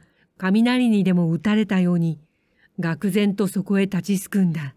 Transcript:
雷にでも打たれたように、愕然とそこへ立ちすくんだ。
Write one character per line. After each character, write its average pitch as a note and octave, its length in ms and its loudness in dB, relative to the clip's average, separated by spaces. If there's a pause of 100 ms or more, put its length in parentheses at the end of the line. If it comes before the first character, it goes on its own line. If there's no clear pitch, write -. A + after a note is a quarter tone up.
(380)
雷 A#3 520 2
に G3+ 140 2
で F#3 100 2
も F3 160 2
打 E3 100 -2
た G#3 160 0
れ G#3+ 120 0
た F#3 120 0
よ F3 140 2
う F3 60 2
に、 E3 200 -2 (600)
愕 E3+ 320 -4
然 G3+ 240 0
と G3 120 0
そ F#3+ 160 -4
こ G3 160 0
へ G3 40 2
立 F#3+ 180 -4
ち G3 160 -2
す - 120 -8
く G3 140 0
ん F3 80 2
だ。 D3 260 -6